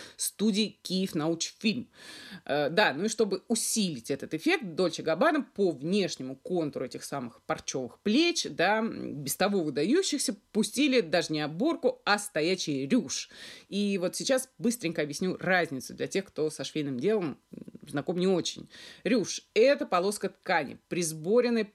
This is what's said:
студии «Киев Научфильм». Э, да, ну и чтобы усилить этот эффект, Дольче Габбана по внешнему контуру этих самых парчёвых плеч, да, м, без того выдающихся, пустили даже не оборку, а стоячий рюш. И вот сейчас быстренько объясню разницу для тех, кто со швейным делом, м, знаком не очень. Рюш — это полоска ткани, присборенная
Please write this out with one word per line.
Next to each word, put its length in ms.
студии 640
«Киев 320
Научфильм». 760
Э, 240
да, 240
ну 120
и 40
чтобы 380
усилить 640
этот 240
эффект, 400
Дольче 260
Габбана 400
по 300
внешнему 640
контуру 500
этих 180
самых 440
парчёвых 540
плеч, 480
да, 280
м, 380
без 200
того 280
выдающихся, 720
пустили 500
даже 320
не 80
оборку, 640
а 140
стоячий 680
рюш. 420
И 300
вот 180
сейчас 340
быстренько 420
объясню 360
разницу 580
для 120
тех, 180
кто 260
со 120
швейным 360
делом, 400
м, 140
знаком 300
не 100
очень. 420
Рюш — 360
это 320
полоска 440
ткани, 480
присборенная 840